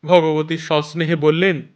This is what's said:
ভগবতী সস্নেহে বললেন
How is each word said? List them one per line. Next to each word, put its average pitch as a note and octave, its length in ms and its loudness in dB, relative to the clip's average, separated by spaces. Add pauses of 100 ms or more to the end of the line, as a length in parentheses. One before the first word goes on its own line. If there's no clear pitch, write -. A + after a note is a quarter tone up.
ভগবতী D#3+ 540 2
সস্নেহে D#3+ 580 -2
বললেন D#3 460 0 (120)